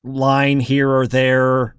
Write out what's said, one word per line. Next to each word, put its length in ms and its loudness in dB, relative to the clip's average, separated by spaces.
line 580 0
here 300 0
or 160 0
there, 720 0